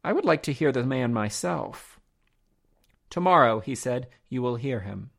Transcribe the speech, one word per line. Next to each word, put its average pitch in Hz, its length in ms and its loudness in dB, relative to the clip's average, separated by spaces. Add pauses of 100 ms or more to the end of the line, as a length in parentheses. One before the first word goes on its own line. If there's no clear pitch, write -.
"I 175 80 -2
would 359 120 0
like 160 200 2
to 143 80 -4
hear 139 200 0
the 123 120 0
man 127 280 0
myself." 135 880 -6 (1080)
"Tomorrow," 156 500 6
he 131 140 -6
said, 123 340 -4 (200)
"you 127 140 -4
will 123 140 -2
hear 123 240 -4
him." 101 380 -10